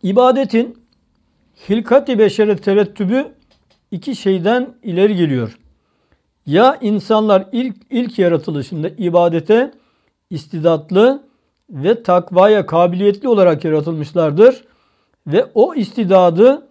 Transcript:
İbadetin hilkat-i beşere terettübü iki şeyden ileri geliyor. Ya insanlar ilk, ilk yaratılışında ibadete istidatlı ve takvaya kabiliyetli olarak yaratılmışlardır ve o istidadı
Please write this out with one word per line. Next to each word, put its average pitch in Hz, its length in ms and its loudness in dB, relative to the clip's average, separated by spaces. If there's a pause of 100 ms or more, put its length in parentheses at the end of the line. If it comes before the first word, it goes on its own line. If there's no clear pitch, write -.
İbadetin 240 800 0 (840)
hilkat-i 240 500 0
beşere 208 360 2
terettübü 208 800 -2 (580)
iki 208 240 -10
şeyden 202 580 -2 (100)
ileri 196 320 0
geliyor. 135 440 -4 (840)
Ya 220 360 2
insanlar 214 720 0
ilk, 247 240 -6 (140)
ilk 247 300 -6
yaratılışında 160 720 -4
ibadete 175 840 0 (580)
istidatlı 170 920 -2 (460)
ve 196 340 -4
takvaya 185 600 2
kabiliyetli 180 600 0
olarak 185 360 2
yaratılmışlardır 156 1000 0 (640)
ve 180 260 0
o 311 220 0
istidadı 196 960 2